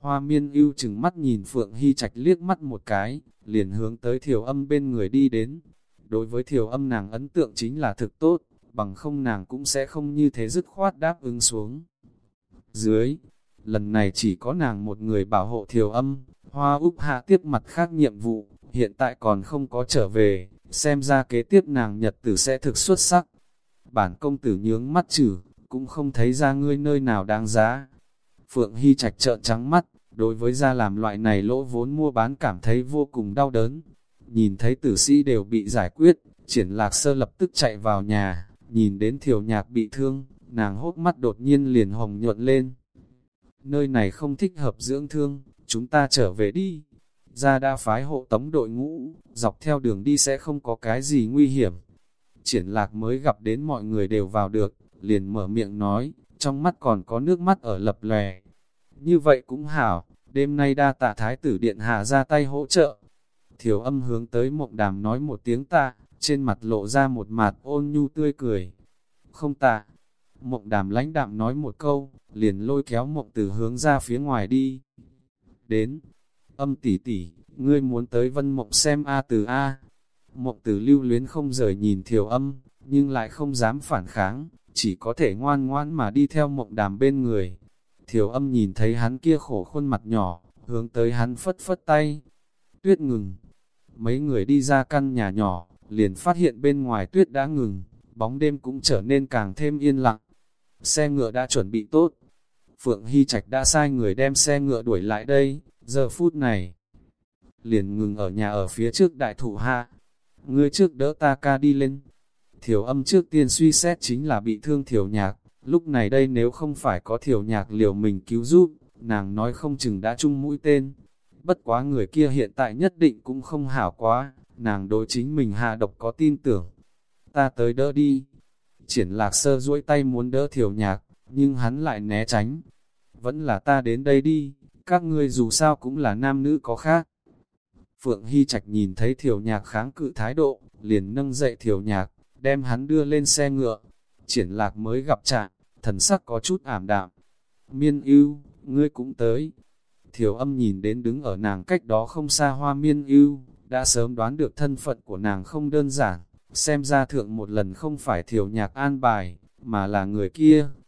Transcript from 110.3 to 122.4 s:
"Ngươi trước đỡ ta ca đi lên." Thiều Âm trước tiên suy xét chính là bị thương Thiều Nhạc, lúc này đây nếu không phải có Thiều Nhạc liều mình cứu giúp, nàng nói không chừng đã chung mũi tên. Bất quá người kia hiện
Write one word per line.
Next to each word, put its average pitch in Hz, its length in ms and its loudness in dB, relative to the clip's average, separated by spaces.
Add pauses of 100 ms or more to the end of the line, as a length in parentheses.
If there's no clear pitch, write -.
"Ngươi 139 220 2
trước 170 260 2
đỡ 139 240 -2
ta 143 160 2
ca 139 220 0
đi 143 160 4
lên." 139 260 0 (680)
Thiều 107 180 2
Âm 131 200 -2
trước 175 260 4
tiên 147 200 4
suy 160 220 4
xét 175 300 2
chính 131 260 -4
là 123 120 2
bị 107 240 -2
thương 147 200 0
Thiều 107 240 0
Nhạc, 101 300 -2 (280)
lúc 165 220 2
này 120 220 2
đây 135 180 4
nếu 120 240 2
không 151 240 -6
phải 98 240 -2
có 113 180 -6
Thiều 117 260 0
Nhạc 107 280 -2
liều 107 220 4
mình 101 260 -2
cứu 117 240 -4
giúp, 165 280 6 (280)
nàng 104 360 -4
nói 113 180 -2
không 147 240 -6
chừng 104 240 -4
đã 113 140 -2
chung 143 260 -2
mũi 147 220 -4
tên. 139 300 2 (500)
Bất 180 200 0
quá 117 200 0
người 135 240 -2
kia 151 220 2
hiện 127 260 0